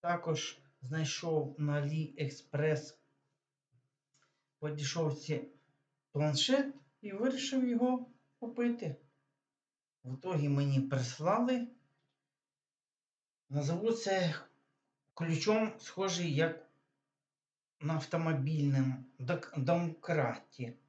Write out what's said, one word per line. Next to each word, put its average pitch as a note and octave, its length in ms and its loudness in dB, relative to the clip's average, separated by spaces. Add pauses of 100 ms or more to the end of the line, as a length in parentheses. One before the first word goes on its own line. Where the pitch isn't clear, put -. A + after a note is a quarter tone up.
Також E3+ 520 -2 (240)
знайшов D3+ 760 0
на D3 240 2
AliExpress D3 1160 -2 (1600)
по D3+ 100 -6
дешевці D3 800 -2 (640)
планшет G3 640 2 (260)
і G3+ 100 -8
вирішив C4 560 0
його B3 420 2 (300)
купити. A#3 560 -2 (1080)
В B2+ 100 -8
ітогі D3 360 -2
мені C#3 320 2
прислали. G#3+ 840 0 (1800)
Назову E3 420 0
це F#3+ 440 0 (760)
ключом, G3+ 680 2
схожий F3 560 -2
як E3 340 0 (1080)
на D3+ 140 0
автомобільному C#3+ 1120 2 (140)
док-, C3 380 -6
домкраті. D3 1160 0 (160)